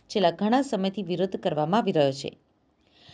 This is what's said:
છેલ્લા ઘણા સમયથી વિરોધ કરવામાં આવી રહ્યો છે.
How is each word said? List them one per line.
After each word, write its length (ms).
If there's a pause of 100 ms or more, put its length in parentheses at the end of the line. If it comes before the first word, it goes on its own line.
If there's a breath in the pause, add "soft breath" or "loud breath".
છેલ્લા 240
ઘણા 300
સમયથી 420
વિરોધ 320
કરવામાં 460
આવી 100
રહ્યો 200
છે. 260 (760 loud breath)